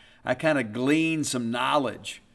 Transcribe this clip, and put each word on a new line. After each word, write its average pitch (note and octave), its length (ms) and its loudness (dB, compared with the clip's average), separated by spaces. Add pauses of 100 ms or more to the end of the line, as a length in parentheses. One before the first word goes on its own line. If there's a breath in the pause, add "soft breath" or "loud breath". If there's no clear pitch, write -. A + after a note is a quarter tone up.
(240 soft breath)
I A#2+ 100 0
kinda D3 300 2
glean D3 600 0
some A#2+ 260 -2
knowledge B2+ 720 -2 (120 soft breath)